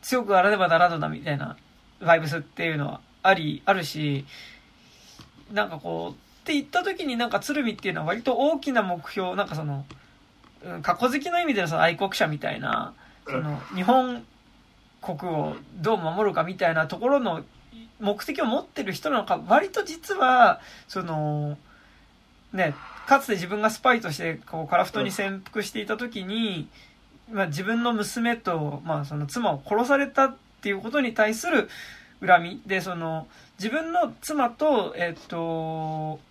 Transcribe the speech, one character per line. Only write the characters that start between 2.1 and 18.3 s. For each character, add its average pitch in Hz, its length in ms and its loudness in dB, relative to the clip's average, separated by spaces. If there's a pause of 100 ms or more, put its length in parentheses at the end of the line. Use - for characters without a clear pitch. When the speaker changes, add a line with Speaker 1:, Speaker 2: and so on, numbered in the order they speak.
Speaker 1:
イ 160 40 2
ブ 160 80 -4
ス 160 100 -4
っ - 40 -4
て - 220 -8
い 165 80 -2
う 151 40 -2
の 143 120 -2
は - 120 -10 (220)
あ 190 100 8
り、 151 320 0
あ 196 80 4
る 185 120 2
し、 143 420 -2 (1300)
な 208 120 0
ん 202 60 -8
か 160 80 -10
こ 170 360 -6
う、 - 0 -
っ - 20 -20 (280)
て 330 80 -2
言 285 100 2
っ - 40 -8
た 349 180 0
時 370 220 -2
に 254 100 -2
な 240 100 0
ん 233 40 -4
か - 100 0
鶴 285 240 -2
見 220 80 0
っ 202 40 -8
て - 120 -4
い - 20 0
う 160 40 -2
の 156 80 -4
は 156 40 -2
割 208 160 -2
と 247 140 2
大 285 240 2
き 277 120 -4
な 233 100 4
目 175 280 -4
標、 185 240 -4
な 196 100 0
ん 196 40 -8
か 156 80 -6
そ 156 80 -6
の、 139 200 -6 (760)
う 175 140 -12
ん、 156 60 -10
か - 100 2
っ - 40 2
こ 247 120 2
好 269 100 0
き 294 120 -4
の 349 100 2
意 339 60 0
味 277 80 0
で 202 80 2
の 170 60 -2
そ 156 60 -2
の 160 80 4
愛 165 140 4
国 196 180 -2
者 170 140 2
み 151 100 -4
た - 140 -4
い - 80 -8
な、 - 320 -4 (340)
Speaker 2:
う - 40 -10
ん。 - 120 -2
Speaker 1:
そ 156 60 -4
の、 139 120 -4 (140)
日 185 80 -2
本 247 420 4 (800)
国 175 300 -6
を 151 240 -2 (200)
ど 185 180 2
う 202 40 0
守 180 320 0
る - 40 -6
か 165 100 2
み 185 120 -8
た 175 140 2
い 160 40 0
な 160 120 2
と 165 120 -8
こ 233 100 0
ろ 277 120 4
の 175 220 -2 (560)
目 208 240 -2
的 285 180 -6